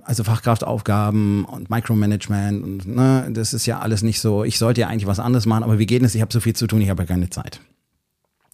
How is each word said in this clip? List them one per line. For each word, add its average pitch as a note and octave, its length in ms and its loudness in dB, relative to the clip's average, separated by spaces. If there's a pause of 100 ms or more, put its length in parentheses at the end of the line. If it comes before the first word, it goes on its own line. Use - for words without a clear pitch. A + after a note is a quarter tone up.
also A2 220 -2
Fachkraftaufgaben G#2 1200 0
und F#2+ 240 -12
Micromanagement G#2 960 0
und, F#2+ 200 -8
ne, B2+ 460 2
das A2+ 220 -4
ist A#2+ 120 -4
ja A#2+ 140 -2
alles G#2+ 220 -2
nicht A2 180 0
so, G#2+ 240 0
ich G#2+ 140 -2
sollte A#2 240 2
ja F#2 80 0
eigentlich G2+ 180 -2
was G2 140 0
anderes A#2+ 240 0
machen, A2+ 180 2
aber G#2+ 160 2
wie A2 60 4
geht B2 180 2
es? B2 100 4
Ich A2 60 0
habe G#2+ 140 -2
so A#2 80 0
viel A2+ 120 0
zu A#2 140 -2
tun, A2 140 2
ich G2 80 2
habe F2+ 140 -2
ja E2+ 40 -4
keine F2+ 220 0
Zeit. - 320 -12 (920)